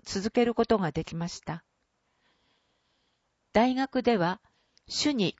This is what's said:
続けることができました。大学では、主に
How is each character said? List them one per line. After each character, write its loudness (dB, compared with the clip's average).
続 -6
け 2
る 0
こ 0
と 4
が -2
で -4
き -12
ま -6
し -14
た。 -10
大 4
学 -2
で 4
は、 0
主 -2
に 0